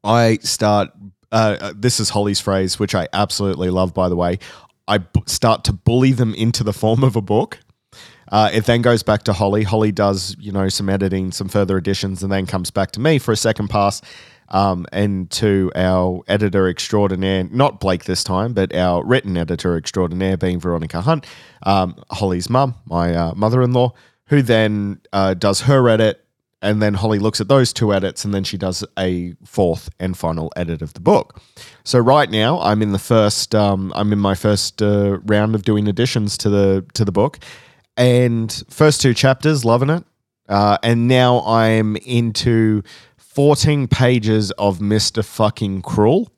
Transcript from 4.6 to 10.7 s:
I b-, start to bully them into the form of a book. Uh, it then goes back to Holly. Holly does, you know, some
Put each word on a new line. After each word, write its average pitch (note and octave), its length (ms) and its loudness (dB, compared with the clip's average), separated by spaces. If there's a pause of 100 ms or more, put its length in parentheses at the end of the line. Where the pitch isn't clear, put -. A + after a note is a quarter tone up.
I G#2 120 0
b-, - 280 -2
start - 380 0
to A#2+ 80 0
bully B2+ 400 2
them A2+ 220 0
into A2+ 280 -2
the G#2 120 -2
form A2+ 280 0
of A#2+ 140 2
a A2 60 -2
book. G#2+ 360 -2 (720)
Uh, G#2+ 220 4
it G#2+ 140 0
then A#2 160 2
goes A#2 200 2
back G#2+ 220 0
to G#2+ 80 0
Holly. G2+ 300 0
Holly G#2+ 300 0
does, F#2+ 460 -2
you G#2 140 -12
know, F#2+ 160 -2
some G2 220 -4